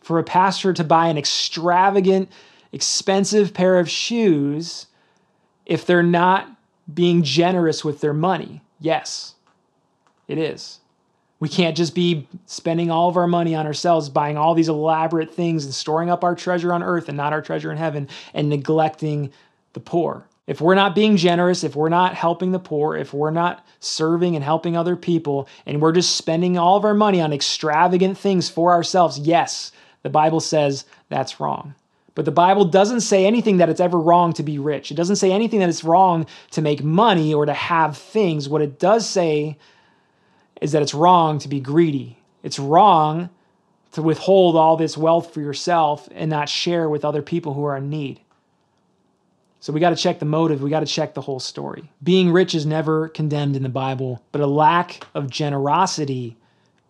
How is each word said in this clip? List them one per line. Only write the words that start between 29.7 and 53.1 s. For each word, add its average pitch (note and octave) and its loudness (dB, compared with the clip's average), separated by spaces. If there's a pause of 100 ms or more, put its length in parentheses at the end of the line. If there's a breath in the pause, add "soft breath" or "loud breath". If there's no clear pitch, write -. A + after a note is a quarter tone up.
the C3+ -6
Bible D#3 2
says C#3+ -2 (240 soft breath)
that's C#3 -6
wrong. C#3+ -8 (380)
But D3 -4
the D#3+ 0
Bible F#3+ 4
doesn't G#3 2
say F#3+ 2
anything G#3+ 2
that E3 4
it's D#3+ -2
ever F3 2
wrong E3+ 4
to E3 -6
be D3 -6
rich. C#3+ -6
It D3 -8
doesn't F3+ 0
say F#3+ 2
anything G#3+ 0
that F3 2
it's - -6
wrong E3 4 (240 loud breath)
to E3 -4
make D3 -2
money E3 2
or D3 0
to D3 -2
have D#3+ 0
things. D#3+ -2
What D3+ 0
it C#3+ -4
does G#3 2
say D3+ -2 (1040 soft breath)
is D3 -4
that D3+ 2
it's - -4
wrong D#3+ 4
to C3+ -10
be C#3 -4
greedy. C#3 0 (240)
It's B2+ -10
wrong D#3+ 0 (600)
to D#3 -8
withhold E3+ 4
all D#3+ 4
this D#3+ -4
wealth E3 0
for D#3 -10
yourself D3 -2
and D#3+ -6
not D3 -4
share E3+ -2
with D3+ -2
other D3 -2
people D#3 -6
who C#3+ -6
are C#3 -4
in C#3 -8
need. D3 -8 (1400)
So - -10
we D3+ -2
gotta E3+ 2
check F3 -2
the D3+ -4
motive. D#3 0
We C#3+ -4
gotta D#3 -2
check D3+ -4
the C#3 -10
whole C3 -8
story. C#3+ -12 (120)
Being F3+ 4
rich F3+ 2
is D3+ -2
never D#3 0
condemned D3 -2